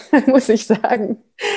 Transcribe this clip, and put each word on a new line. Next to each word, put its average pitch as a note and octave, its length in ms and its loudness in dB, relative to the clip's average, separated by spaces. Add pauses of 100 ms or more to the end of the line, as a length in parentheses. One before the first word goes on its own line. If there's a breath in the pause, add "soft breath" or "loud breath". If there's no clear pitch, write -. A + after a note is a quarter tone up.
<laughs> C4 200 2
muss C4 200 2
ich A3 180 0
sagen. A3 560 -4 (360 loud breath)